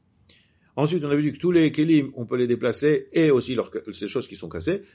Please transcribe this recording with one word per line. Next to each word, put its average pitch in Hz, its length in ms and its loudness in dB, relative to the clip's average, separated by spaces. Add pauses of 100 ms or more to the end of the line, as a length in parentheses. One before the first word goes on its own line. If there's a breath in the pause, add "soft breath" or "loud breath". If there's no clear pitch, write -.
(760 soft breath)
Ensuite, 156 260 0
on 143 60 -4
avait 147 120 0
dit 147 120 -2
que 135 40 -18
tous 175 140 -2
les 160 200 4
kelim, 151 440 2
on 120 100 -8
peut 127 120 -4
les 123 100 2
déplacer 120 640 0
et 160 180 4
aussi 127 260 2
leurs, 104 160 -2 (200)
ces 104 160 -8
choses 120 200 -6
qui 92 100 -16
sont 90 100 -12
cassées. 90 360 -6 (120)